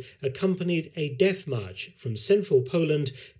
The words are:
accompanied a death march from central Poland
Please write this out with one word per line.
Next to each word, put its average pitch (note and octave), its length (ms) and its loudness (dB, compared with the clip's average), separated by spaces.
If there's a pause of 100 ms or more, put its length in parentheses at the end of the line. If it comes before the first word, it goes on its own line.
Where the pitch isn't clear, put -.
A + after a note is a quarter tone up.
(220)
accompanied F3 720 -2
a D3 180 -4
death F#3 320 2
march G#2 500 -6
from A2+ 200 -6
central F#3+ 440 4
Poland D3+ 520 0 (280)